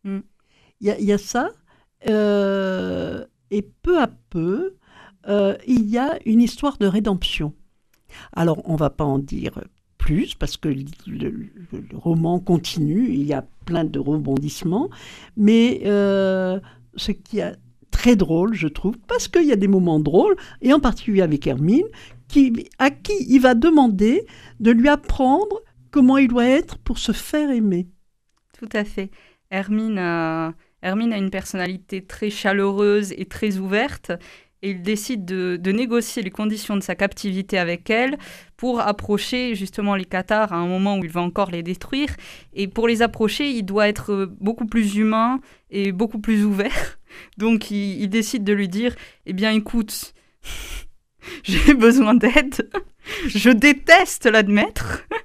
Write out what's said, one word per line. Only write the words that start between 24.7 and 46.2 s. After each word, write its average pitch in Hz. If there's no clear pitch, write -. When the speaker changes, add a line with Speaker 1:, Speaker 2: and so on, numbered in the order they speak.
Speaker 2:
lui 233
apprendre 294
comment 269
il 269
doit 240
être 277
pour -
se -
faire 302
aimer. 190
Speaker 1:
Tout 226
à 214
fait. 196
Hermine 208
a, 165
Hermine 214
a 208
une 190
personnalité 190
très -
chaleureuse 202
et 190
très 208
ouverte, 196
et 202
il 180
décide 208
de, 180
de 190
négocier 233
les 185
conditions 214
de 196
sa 185
captivité 196
avec 175
elle 254
pour 240
approcher 214
justement 202
les 185
cathares 208
à 175
un 170
moment 190
où 180
il 160
va 175
encore 180
les 170
détruire. 220
Et 196
pour 226
les 233
approcher, 220
il 233
doit 202
être 202
beaucoup 226
plus 208
humain 220
et 196
beaucoup 220
plus 208